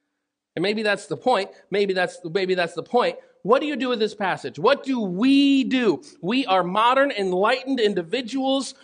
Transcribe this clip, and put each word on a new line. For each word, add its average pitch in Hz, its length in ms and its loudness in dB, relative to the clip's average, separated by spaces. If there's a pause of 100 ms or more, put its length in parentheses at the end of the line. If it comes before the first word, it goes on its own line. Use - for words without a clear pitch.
(560)
And 160 80 -2
maybe 214 180 -2
that's 202 240 -2
the 147 100 -6
point. 202 360 0 (180)
Maybe 196 240 0
that's, 180 320 -2
maybe 185 300 -2
that's 170 180 -2
the 160 100 -8
point. 220 340 0 (260)
What 240 180 2
do 302 60 -4
you 294 100 -4
do 247 100 -2
with 240 120 -2
this 214 160 -2
passage? 165 440 -6
What 262 240 2
do 262 160 -2
we 269 640 2
do? 208 380 0 (200)
We 185 260 -2
are 185 160 2
modern, 240 480 2
enlightened 220 680 0
individuals. 240 960 -2 (100)